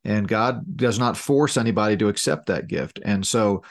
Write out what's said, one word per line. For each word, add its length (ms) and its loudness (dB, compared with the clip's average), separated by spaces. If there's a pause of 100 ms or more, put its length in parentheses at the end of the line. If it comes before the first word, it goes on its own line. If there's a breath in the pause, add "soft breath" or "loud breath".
and 240 0
God 480 -2
does 220 0
not 180 0
force 400 2
anybody 420 2
to 100 2
accept 400 -2
that 200 -2
gift. 380 -6
And 200 0
so 460 2